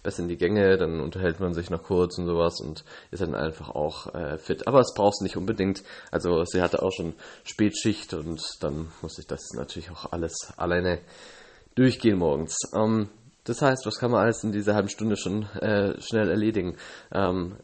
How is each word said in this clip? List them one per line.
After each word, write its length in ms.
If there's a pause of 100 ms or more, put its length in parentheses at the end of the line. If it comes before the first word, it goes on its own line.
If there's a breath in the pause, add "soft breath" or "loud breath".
besser 220
in 40
die 100
Gänge, 380
dann 240
unterhält 400
man 140
sich 160
noch 140
kurz 340
und 80
sowas 360
und 220 (280 loud breath)
ist 100
dann 140
einfach 340
auch, 460
äh, 240
fit. 280
Aber 120
es 160
braucht's 260
nicht 160
unbedingt. 460 (260 loud breath)
Also 360
sie 180
hatte 180
auch 100
schon 220 (300 loud breath)
Spätschicht 720
und 260 (200)
dann 300 (120)
muss 160
ich 80
das 260
natürlich 380
auch 200
alles 460
alleine 420 (760 loud breath)
durchgehen 420
morgens. 400 (180)
Ähm, 340 (340)
das 180
heißt, 240
was 140
kann 100
man 140
alles 200
in 80
dieser 220
halben 160
Stunde 260
schon, 280 (180)
äh, 400
schnell 280
erledigen? 460 (360 loud breath)
Ähm, 520